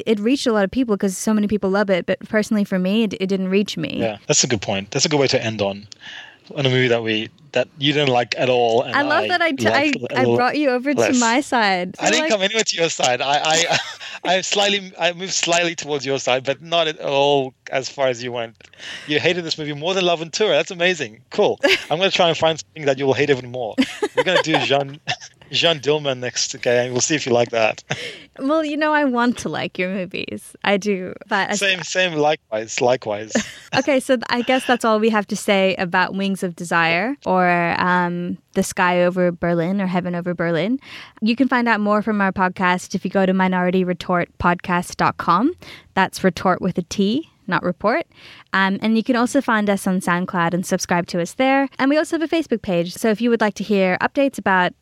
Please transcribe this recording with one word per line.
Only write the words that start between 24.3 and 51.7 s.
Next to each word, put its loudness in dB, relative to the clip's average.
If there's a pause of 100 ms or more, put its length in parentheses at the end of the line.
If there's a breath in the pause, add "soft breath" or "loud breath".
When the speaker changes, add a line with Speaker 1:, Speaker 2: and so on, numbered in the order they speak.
Speaker 2:
do 0
Jean, -2
<laughs> -12
Jean 0
Dillman 0
next, -6
okay? 2
And -6
we'll -2
see 0
if -4
you 2
like 2
that. 0
<laughs> -6 (460 loud breath)
Speaker 1:
Well, 0
you -4
know, 2
I 2
want 0
to -6
like -6
your -4
movies. -8
I 2
do. -4 (140)
But -2
as -2
Speaker 2:
Same, 2
same, 0
likewise, 0
likewise. 0
<laughs> -6
Speaker 1:
Okay, 0
so 0
th-, -2
I 0
guess 0
that's 0
all 2
we 2
have 0
to -4
say 2
about 0
Wings -2
of -4
Desire 0 (120)
or, 2
um, 0 (140)
The 0
Sky 2
Over 2
Berlin 0
or -2
Heaven -2
Over -4
Berlin. 0 (420 loud breath)
You 2
can 2
find 2
out 4
more 2
from 0
our 2
podcast 0
if -4
you -6
go 2
to 2
minority 2
retort -2
podcast -2
dot 0
com. 2 (400 loud breath)
That's -2
retort 0
with -2
a -2
T, -2 (160)
not -2
report. -2 (440 loud breath)
Um, 2
and 2
you 0
can 0
also 2
find 2
us 0
on 0
SoundCloud 0
and -2
subscribe 0
to -2
us -6
there. 2